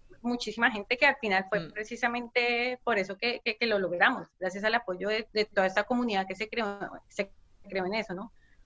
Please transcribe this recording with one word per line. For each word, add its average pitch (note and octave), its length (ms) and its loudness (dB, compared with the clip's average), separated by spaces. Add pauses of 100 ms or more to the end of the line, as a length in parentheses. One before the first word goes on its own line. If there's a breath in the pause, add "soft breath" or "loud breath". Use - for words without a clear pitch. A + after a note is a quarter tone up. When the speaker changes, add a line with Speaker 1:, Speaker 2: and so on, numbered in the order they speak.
(220)
Speaker 1:
muchísima A#3+ 500 2
gente G#3+ 260 -2
que D4 100 4
al C4+ 100 4
final F#3+ 320 0
fue G#3 120 0
Speaker 2:
Mm. E3 120 -10
Speaker 1:
precisamente A#3+ 1120 -2
por A#3 160 2
eso F#3+ 180 -2
que, A#3 260 -2
que, A3 140 -2
que A#3+ 80 0
lo G#3+ 140 4
logramos, F#3 480 2 (120)
gracias F#3+ 240 -4
al A3 120 4
apoyo F#3+ 340 -2
de, A3 240 -2
de G#3+ 120 2
toda F#3+ 220 2
esta G3 160 2
comunidad A3 440 0
que F#3+ 80 -8
se A3 120 -6
creó, G#3 320 -4 (300)
se - 220 -4 (360)
creó F#3 200 -2
en G3 80 -2
eso, G3+ 180 -4
¿no? G3 180 -10 (340)